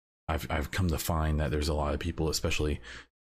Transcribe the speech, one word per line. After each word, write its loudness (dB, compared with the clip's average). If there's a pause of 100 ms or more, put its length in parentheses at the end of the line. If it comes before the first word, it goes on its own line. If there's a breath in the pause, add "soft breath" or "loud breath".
(280)
I've, -2
I've -2
come 2
to 2
find 2
that 2
there's 0
a 2
lot 0
of -2
people, 0
especially 0 (420 loud breath)